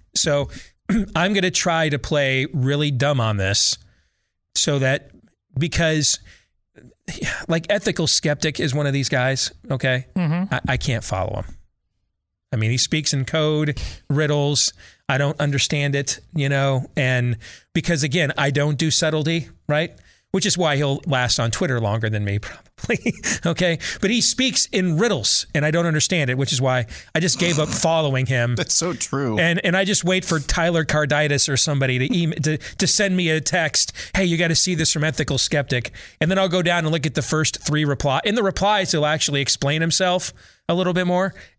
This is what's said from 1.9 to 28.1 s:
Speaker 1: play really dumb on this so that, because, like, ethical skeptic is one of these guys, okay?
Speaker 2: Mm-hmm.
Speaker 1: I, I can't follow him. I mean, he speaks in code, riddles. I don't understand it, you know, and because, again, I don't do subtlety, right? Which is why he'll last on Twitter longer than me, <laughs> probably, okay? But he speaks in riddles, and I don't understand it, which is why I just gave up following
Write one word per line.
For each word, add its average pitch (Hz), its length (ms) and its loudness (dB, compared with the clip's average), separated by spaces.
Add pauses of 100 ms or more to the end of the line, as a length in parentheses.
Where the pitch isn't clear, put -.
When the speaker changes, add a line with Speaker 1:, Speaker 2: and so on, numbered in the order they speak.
Speaker 1:
play 135 520 0
really 143 380 0
dumb 135 300 2
on 110 160 2
this 98 420 0 (800)
so 143 240 2
that, 131 320 -2 (440)
because, 156 640 2 (1300)
like, 165 240 -2
ethical 202 380 0
skeptic 151 500 0
is 135 160 -2
one 147 140 0
of 135 40 0
these 135 160 -2
guys, 131 440 0 (180)
okay? 131 360 -2 (100)
Speaker 2:
Mm-hmm. 180 360 0
Speaker 1:
I, - 80 -2 (100)
I 127 60 0
can't - 280 -2
follow 98 380 -4
him. - 140 -14 (960)
I 127 40 -2
mean, 110 160 0
he 131 60 0
speaks 156 340 0
in 135 120 0
code, 151 560 0 (300)
riddles. 147 640 2 (360)
I 135 80 2
don't 143 220 0
understand 143 560 0
it, 135 240 -2 (160)
you 143 140 0
know, 139 380 0 (100)
and 123 400 2 (380)
because, 160 280 0
again, 151 340 2
I 143 140 2
don't 143 260 2
do 160 140 0
subtlety, 156 580 0 (200)
right? 156 240 0 (400)
Which 190 140 2
is 175 120 2
why 156 180 2
he'll 143 300 0
last 127 320 2
on 117 120 0
Twitter 127 300 0
longer 110 300 0
than 104 140 -2
me, 101 140 0
<laughs> - 20 -2
probably, - 720 -4 (320)
okay? 170 320 0 (220)
But 202 100 0
he 233 100 2
speaks - 460 0
in 180 320 0
riddles, 196 560 0
and 147 100 0
I 151 60 2
don't 170 160 0
understand 156 440 0
it, 127 80 -2
which 135 140 -2
is 123 80 -2
why 127 260 0 (280)
I 165 60 0
just 170 180 0
gave 170 200 2
up 151 100 0
following 151 580 2